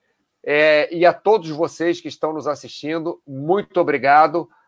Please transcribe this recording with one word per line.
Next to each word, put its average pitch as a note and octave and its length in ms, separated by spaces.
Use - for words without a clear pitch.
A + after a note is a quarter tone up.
É, D3+ 500
e E3+ 100
a E3+ 60
todos F3 380
vocês D#3+ 500
que D#3+ 80
estão D#3 240
nos D3 160
assistindo, D3+ 800
muito D#3 520
obrigado. D3+ 720